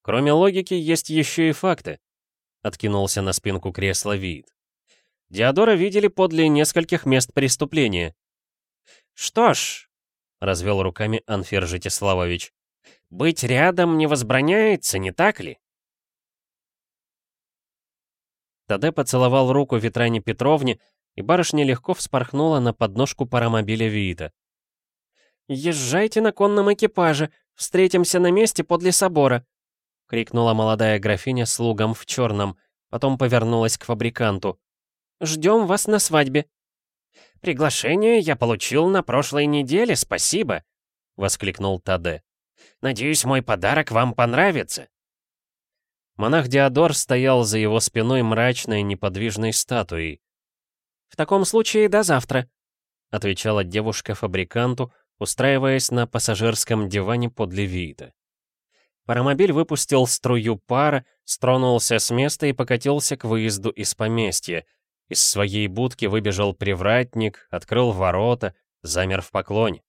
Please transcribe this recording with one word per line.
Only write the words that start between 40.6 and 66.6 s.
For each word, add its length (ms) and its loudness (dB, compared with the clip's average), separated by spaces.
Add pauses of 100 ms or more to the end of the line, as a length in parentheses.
воскликнул 640 -4
Таде. 440 -4 (580)
«Надеюсь, 420 -2
мой 180 0
подарок 500 -2
вам 220 0
понравится!» 760 0 (1300)
Монах 320 0
Диодор 480 4
стоял 480 2
за 160 0
его 200 2
спиной 440 0
мрачной, 580 0
неподвижной 720 -4
статуей. 680 -4 (840)
«В 80 -20
таком 300 0
случае 420 2
до 160 2
завтра», 460 0 (640)
отвечала 520 -2
девушка 520 -4
фабриканту, 760 -4 (280)
устраиваясь 720 0
на 160 0
пассажирском 840 -2
диване 400 -2
подле 360 -4
Виита. 480 -8 (960)
Паромобиль 440 2
выпустил 520 0
струю 520 -2
пара, 460 0 (200)
стронулся 760 2
с 140 -2
места 340 -2
и 80 0
покатился 640 -2
к 60 -14
выезду 480 -2
из 240 -6
поместья. 720 -4 (400)
Из 160 0
своей 440 0
будки 380 -4
выбежал 480 0
привратник, 960 -2